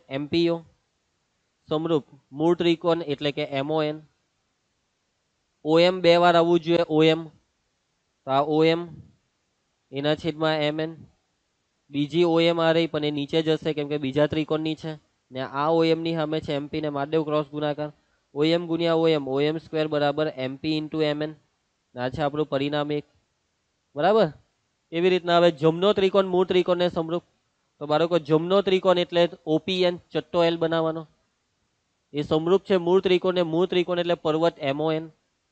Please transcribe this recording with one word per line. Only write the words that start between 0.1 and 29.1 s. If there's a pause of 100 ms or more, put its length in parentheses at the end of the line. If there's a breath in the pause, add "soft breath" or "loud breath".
પી
ઓ, (1040)
સમરૂપ (280)
મૂળ
ત્રિકોણ
એટલે
કે
એમ
ઓ
એન. (1600)
ઓ
એમ
બે
વાર
આવવું
જોઈએ,
ઓ
એમ, (1040)
તો
આ
ઓ
એમ, (1120)
એના
છેદમાં
એમ
એન. (960)
બીજી
ઓ
એમ
આ
રહી,
પણ
એ
નીચે
જશે
કેમ
કે
બીજા
ત્રિકોણની
છે. (320)
ને
આ
ઓ
એમ
ની
સામે
છે
એમ
પી
ને
મારી
દઉં
ક્રોસ
ગુણાકાર. (440)
ઓ
એમ
ગુણ્યા
ઓ
એમ,
ઓ
એમ
સ્ક્વેર
બરાબર (100)
એમ
પી
into
એમ
એન. (600)
આ
છે
આપણું
પરિણામ
એક. (920)
બરાબર? (640)
એવી
રીતના
હવે
જમણો
ત્રિકોણ
મૂળ
ત્રિકોણને
સમરૂપ, (540)
તો
બાળકો
જમણો
ત્રિકોણ
એટલે (180)